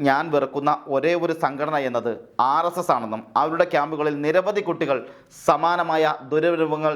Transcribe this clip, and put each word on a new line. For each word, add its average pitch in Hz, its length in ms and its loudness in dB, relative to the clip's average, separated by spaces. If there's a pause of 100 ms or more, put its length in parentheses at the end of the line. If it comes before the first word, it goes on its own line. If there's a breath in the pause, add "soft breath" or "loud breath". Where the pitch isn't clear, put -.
ഞാൻ 139 160 2 (100)
വെറുക്കുന്ന 139 360 0 (240)
ഒരേ 151 180 2 (120)
ഒരു 160 100 -2 (100)
സംഘടന 143 320 -2 (120)
എന്നത് 120 220 -2 (440)
ആർ 165 160 2
എസ് 175 120 -4
എസ് 165 120 0
ആണെന്നും 113 280 -4 (180)
അവരുടെ 160 340 2
ക്യാമ്പുകളിൽ 151 400 0 (100)
നിരവധി 185 440 2
കുട്ടികൾ 139 300 0 (480 loud breath)
സമാനമായ 160 680 2 (180)
ദുരനുഭവങ്ങൾ 156 640 0